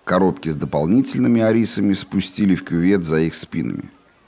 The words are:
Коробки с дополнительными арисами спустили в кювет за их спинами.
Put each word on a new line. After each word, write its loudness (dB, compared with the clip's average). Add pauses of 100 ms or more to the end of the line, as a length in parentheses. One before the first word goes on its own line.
Коробки 0
с -4
дополнительными 0
арисами 2
спустили -2
в -2
кювет 2
за 0
их 0
спинами. -6 (380)